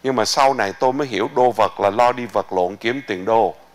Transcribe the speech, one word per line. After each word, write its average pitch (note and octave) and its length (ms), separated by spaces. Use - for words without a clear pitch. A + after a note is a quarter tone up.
nhưng C3 140
mà A2 80
sau C3+ 300
này G2+ 180
tôi C3 200
mới C#3+ 140
hiểu A2+ 280
đô B2 220
vật G2+ 240
là G2 100
lo A#2+ 220
đi A#2+ 140
vật G2+ 260
lộn F#2 240
kiếm B2+ 300
tiền F#2 180
đô. A2 300